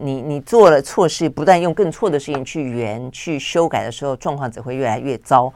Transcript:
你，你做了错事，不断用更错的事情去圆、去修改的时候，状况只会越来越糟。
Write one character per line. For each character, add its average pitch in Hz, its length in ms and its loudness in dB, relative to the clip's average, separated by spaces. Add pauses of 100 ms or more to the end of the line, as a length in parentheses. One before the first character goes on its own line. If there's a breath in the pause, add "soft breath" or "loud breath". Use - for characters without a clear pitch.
你， 135 200 -6
你 147 200 -6
做 202 300 8
了 143 100 6
错 180 260 0
事， 156 220 -2
不 151 160 -4
断 180 160 6
用 175 100 -2
更 165 200 0
错 202 180 -2
的 147 100 0
事 143 140 -8
情 131 100 -4
去 151 200 -8
圆、 120 480 -6
去 156 260 -8
修 165 320 -2
改 113 140 -2
的 117 80 -8
时 - 120 -12
候， 135 120 -4
状 147 200 -6
况 135 160 -8
只 - 80 -16
会 123 160 -10
越 131 120 -2
来 110 100 -2
越 127 220 -6
糟。 127 360 2